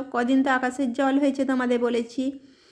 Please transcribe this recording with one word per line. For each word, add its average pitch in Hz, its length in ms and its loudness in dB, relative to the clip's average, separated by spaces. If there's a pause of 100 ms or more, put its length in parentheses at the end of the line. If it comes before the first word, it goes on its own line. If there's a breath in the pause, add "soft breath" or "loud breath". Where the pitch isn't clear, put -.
(120)
কদিন 247 300 2
তো 277 80 2
আকাশের 254 420 0
জল 269 260 0
হয়েছে 269 260 0
তোমাদের 247 340 0
বলেছি, 240 440 -2 (500 loud breath)